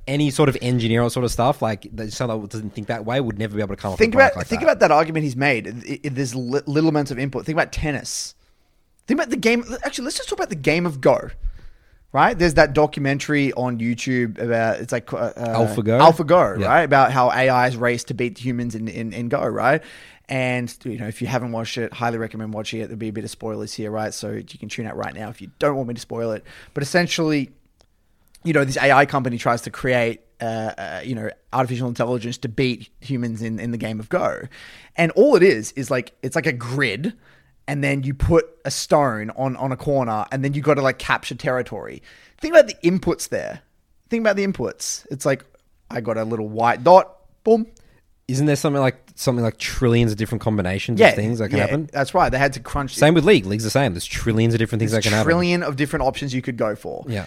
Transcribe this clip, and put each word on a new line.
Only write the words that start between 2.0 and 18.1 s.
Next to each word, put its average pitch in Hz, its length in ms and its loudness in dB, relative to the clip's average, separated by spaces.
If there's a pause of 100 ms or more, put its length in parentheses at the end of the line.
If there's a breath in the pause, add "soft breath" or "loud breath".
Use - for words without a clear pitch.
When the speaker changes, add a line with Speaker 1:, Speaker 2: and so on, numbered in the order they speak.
Speaker 1:
someone 113 300 -4
that 101 80 -12
doesn't 107 240 -10
think 107 140 -8
that 113 180 -6
way 127 140 -2
would 110 180 -4
never 104 180 -4
be 107 60 0
able 98 120 -4
to - 60 -10
come 98 140 -4
up - 40 -2
Speaker 2:
Think 220 160 4
Speaker 1:
with - 20 -4
a - 20 6
product 269 160 6
Speaker 2:
about, 180 60 -6
Speaker 1:
like 175 80 -6
Speaker 2:
think 226 120 -2
Speaker 1:
that. 320 60 -2
Speaker 2:
about 269 140 2
that 180 100 6
argument 156 320 2
he's 131 140 -4
made. 127 320 0
I, 120 360 -10
I, 147 60 -6
there's 127 240 -4
li-, 131 320 -4
little 156 240 2
amounts 143 200 0
of 120 80 -8
input. 131 280 -6
Think 156 100 -4
about 160 160 0
tennis. - 600 -6 (720)
Think 294 140 0
about 269 100 -4
the 269 60 -2
game. 233 280 0 (200)
Actually, 262 220 -8
let's 320 100 -6
just 523 120 -10
talk 403 100 -6
about 370 100 -4
the 190 80 -8
game 151 300 0
of 143 140 -8
Go. 139 300 2 (840 soft breath)
Right? 180 240 2
There's 165 180 2
that 151 180 6
documentary 143 800 0
on 123 260 -4
YouTube 117 640 -2
about, 113 400 0
it's 117 120 -10
like, 120 200 -6
uh, 120 40 -4
uh, 113 500 -4
Speaker 1:
AlphaGo? 117 460 6
Speaker 2:
AlphaGo, 156 480 2
Speaker 1:
Yeah. 95 60 0
Speaker 2:
right? 147 160 4
About 135 300 4
how 127 180 4
A 127 380 2
Is 123 80 -4
race 120 280 -2
to 135 100 -8